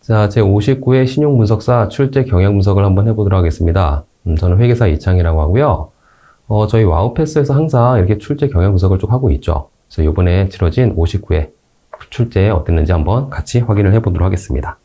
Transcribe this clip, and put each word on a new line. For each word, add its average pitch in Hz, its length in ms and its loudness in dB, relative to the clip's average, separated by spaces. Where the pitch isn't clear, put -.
자, 107 240 2
제오십구 117 680 0
회 131 100 2
신용 143 320 0
분석사 110 500 0
출제 135 360 -2
경향 98 280 2
분석을 98 320 2
한번 101 240 2
해보도록 101 300 0
하겠습니다. 82 640 0
음, 80 100 -2
저는 90 220 0
회계사 120 280 2
이창희라고 82 540 0
하고요. 92 520 -2
어, 107 200 0
저희 113 180 2
와우 90 300 0
패스에서 151 400 -2
항상 127 420 2
이렇게 101 220 2
출제 143 300 -4
경향 92 240 0
분석을 95 260 2
쭉 95 120 -4
하고 127 200 0
있죠. 71 400 -4
그래서 - 160 -2
요번에 90 460 0
치러진 95 440 0
오십구 87 380 -2
회 80 180 -2
출제 107 400 -2
어땠는지 82 420 0
한번 101 380 -2
같이 120 300 -4
확인을 104 340 2
해보도록 90 320 0
하겠습니다. 92 580 -6